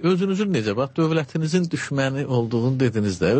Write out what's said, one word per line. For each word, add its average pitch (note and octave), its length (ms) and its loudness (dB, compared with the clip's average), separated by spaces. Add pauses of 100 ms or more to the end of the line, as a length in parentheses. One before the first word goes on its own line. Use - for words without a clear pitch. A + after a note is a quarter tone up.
(120)
özünüzün F#3+ 420 0
necə? G#2+ 240 0
Bax, C3 200 -4
dövlətinizin D#3+ 720 0
düşməni C3+ 540 -2
olduğunu A#2+ 540 0
dediniz G#2 420 0
də. F2 180 4